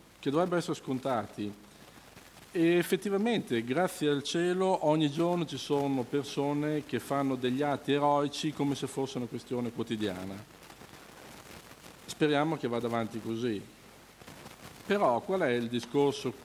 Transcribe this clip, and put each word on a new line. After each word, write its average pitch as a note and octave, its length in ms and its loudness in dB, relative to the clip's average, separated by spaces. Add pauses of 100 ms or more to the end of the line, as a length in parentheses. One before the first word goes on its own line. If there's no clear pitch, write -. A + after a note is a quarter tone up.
(200)
che - 100 -2
dovrebbero F3 280 2
essere D#3+ 180 0
scontati. A2+ 880 -4 (920)
E E3+ 200 6
effettivamente, F#3+ 880 2
grazie D3+ 420 0
al C#3+ 160 2
cielo, F3+ 640 2
ogni D3+ 240 4
giorno E3+ 340 2
ci C3+ 120 -8
sono C#3 460 0
persone C#3+ 840 -2
che A#2 160 -2
fanno C#3 340 0
degli B2+ 260 0
atti C#3+ 300 0
eroici C#3+ 640 2
come C#3+ 220 0
se C3+ 120 -6
fosse C3+ 300 -4
una B2 100 -4
questione A#2+ 460 -4
quotidiana. G2+ 680 -4 (1600)
Speriamo D3+ 500 2
che C3+ 140 -2
vada A#2 180 -2
avanti A#2 320 -2
così. A2+ 420 -2 (1200)
Però F3+ 340 4
qual F#3 220 0
è D3+ 80 2
il A#2+ 180 2
discorso C3 640 0 (120)